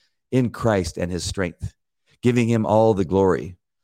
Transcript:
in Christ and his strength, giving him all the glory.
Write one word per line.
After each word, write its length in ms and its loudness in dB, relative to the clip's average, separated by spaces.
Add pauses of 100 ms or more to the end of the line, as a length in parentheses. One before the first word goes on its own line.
(300)
in 220 0
Christ 460 -2
and 140 -4
his 120 -6
strength, 500 -6 (480)
giving 260 2
him 160 2
all 300 4
the 120 -2
glory. 500 0 (280)